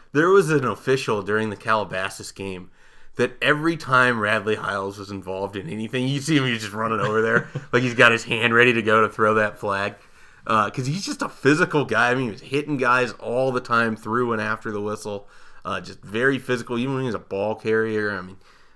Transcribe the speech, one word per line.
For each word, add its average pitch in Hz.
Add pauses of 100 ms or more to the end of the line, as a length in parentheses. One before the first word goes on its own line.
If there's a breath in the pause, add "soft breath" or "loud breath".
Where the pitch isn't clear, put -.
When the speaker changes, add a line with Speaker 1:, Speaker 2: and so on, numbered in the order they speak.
(120)
Speaker 1:
There 160
was 190
an 143
official 113
during 107
the 101
Calabasas 98
game 92 (460 soft breath)
that 123
every 151
time 123
Radley 107
Hiles 98
was 98
involved 95
in -
anything, 113
you 139
see 151
him, 135
he's 117
just 101
running 113
over 107
there. 113 (120)
Speaker 2:
<laughs> -
Speaker 1:
Like, 123
he's 120
got 117
his 113
hand 117
ready 120
to 113
go 110
to 107
throw 107
that 107
flag. 101 (500 soft breath)
Uh, 110
'cause 127
he's 180
just 294
a -
physical 151
guy. 110
I 123
mean, 131
he 117
was 92
hitting 151
guys 123
all 127
the 123
time 117
through 117
and 107
after 110
the 104
whistle. 104 (360 soft breath)
Uh, 92
just 95
very 120
physical, 120
even 131
when 131
he's 117
a 92
ball 104
carrier. 110
I 95
mean, 92 (400 soft breath)